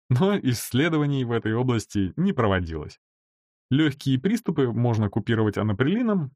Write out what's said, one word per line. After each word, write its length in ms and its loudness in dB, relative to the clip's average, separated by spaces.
но 300 2
исследований 840 0
в 80 -4
этой 220 -2
области 640 -2
не 180 0
проводилось. 640 -2
Лёгкие 500 0
приступы 480 0
можно 440 0
купировать 480 0
анаприлином, 760 0